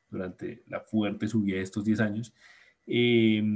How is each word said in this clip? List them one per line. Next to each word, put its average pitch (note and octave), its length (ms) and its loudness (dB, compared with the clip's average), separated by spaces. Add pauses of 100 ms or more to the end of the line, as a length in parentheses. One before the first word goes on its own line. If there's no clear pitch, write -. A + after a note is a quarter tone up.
durante F#2 600 -10
la - 140 -10
fuerte G#2 460 -2
subida G2+ 280 0
de F#2+ 80 -4
estos G2+ 200 -6
diez G#2+ 160 0
años, A2 320 -2 (540)
eh, A#2 560 4 (140)